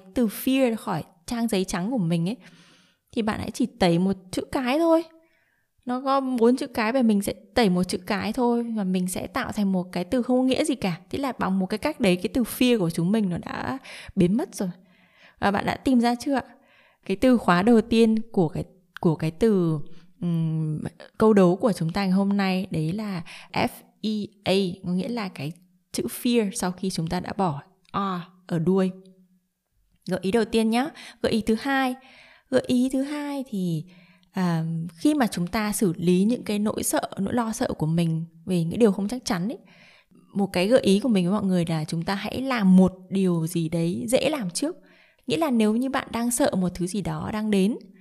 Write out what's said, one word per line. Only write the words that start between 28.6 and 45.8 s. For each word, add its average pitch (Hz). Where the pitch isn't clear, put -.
Gợi 180
ý 185
đầu 220
tiên 226
nhá. 240
Gợi -
ý 220
thứ 226
hai. 269
Gợi 254
ý 254
thứ 262
hai 285
thì, 175
à, 170
khi 302
mà 269
chúng 175
ta 214
xử 185
lý 180
những 233
cái 208
nỗi 208
sợ, -
nỗi 196
lo 226
sợ 240
của 156
mình 165
về 180
những 165
điều 226
không 196
chắc 247
chắn 185
ấy, 339
một 196
cái 180
gợi 240
ý 196
của 262
mình 190
với 180
mọi 208
người 185
là 160
chúng 165
ta 196
hãy 208
làm 214
một 185
điều 175
gì 165
đấy 175
dễ 254
làm 254
trước. 311
Nghĩa 254
là 320
nếu 220
như 262